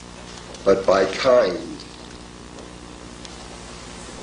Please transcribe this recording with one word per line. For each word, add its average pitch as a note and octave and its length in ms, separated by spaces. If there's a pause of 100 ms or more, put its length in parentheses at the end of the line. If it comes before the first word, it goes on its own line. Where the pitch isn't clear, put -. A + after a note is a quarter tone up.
(640)
but F#2+ 220
by F#2+ 200
kind. A2 520 (2750)